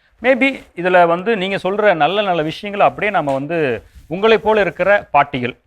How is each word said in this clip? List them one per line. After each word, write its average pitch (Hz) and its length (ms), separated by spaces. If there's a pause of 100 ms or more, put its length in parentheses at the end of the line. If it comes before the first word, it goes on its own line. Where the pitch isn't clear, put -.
(220)
Maybe 254 400 (140)
இதுல 180 320
வந்து 185 280
நீங்க 190 200
சொல்ற 196 380
நல்ல 165 280
நல்ல 180 200
விஷயங்களை 190 460
அப்படியே 185 240
நாம 151 220
வந்து 139 500 (240)
உங்களை 208 300
போல 214 240
இருக்கிற 190 500
பாட்டிகள் 135 440 (120)